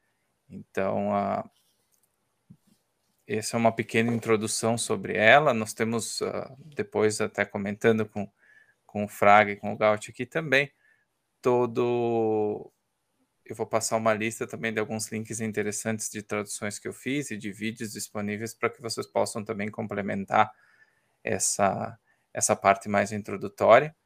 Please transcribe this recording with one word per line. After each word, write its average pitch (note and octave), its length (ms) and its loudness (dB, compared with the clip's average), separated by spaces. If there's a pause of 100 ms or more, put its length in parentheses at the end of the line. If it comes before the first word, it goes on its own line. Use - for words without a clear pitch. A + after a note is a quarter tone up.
(500)
Então, G2+ 640 -2
a, G2+ 340 -2 (1800)
essa A2 300 -4
é - 20 2
uma A2+ 140 0
pequena A2+ 380 -2
introdução A2+ 680 0
sobre G2 360 -4
ela. B2 380 6
Nós A2 220 -2
temos, A2+ 480 -2
ah, F#2+ 360 -6
depois G#2+ 640 -2
até G2+ 240 -2
comentando G#2+ 640 2
com, G2+ 240 -8 (560)
com G#2 180 -4
o G#2 40 -6
Fraga G2+ 440 8
e G2+ 40 -6
com G#2 160 -6
o A2 40 -6
Gaut G#2+ 340 2
aqui B2 140 -8
também, C#3+ 480 0 (680)
todo, A#2 1300 0 (720)
eu A2 100 -12
vou A2 120 -4
passar A2+ 300 -2
uma A2 180 2
lista A2+ 320 -4
também A2+ 260 -6
de A2 80 -2
alguns G#2+ 320 -4
links A2 300 -8
interessantes G#2+ 680 -4
de G#2+ 120 -10
traduções G#2 560 -6
que - 100 -10
eu - 40 -8
fiz C#3 380 -6
e G#2+ 60 -8
de G#2 160 -10
vídeos A2 400 -8
disponíveis G#2+ 640 -8
para - 160 0
que - 100 -18
vocês A#2 260 -6
possam G#2 380 -2
também G#2 260 -6
complementar G#2 800 -2 (720)
essa, G#2 760 -2 (340)
essa A2 240 0
parte G2 320 2
mais G2+ 240 0
introdutória G#2 800 2 (120)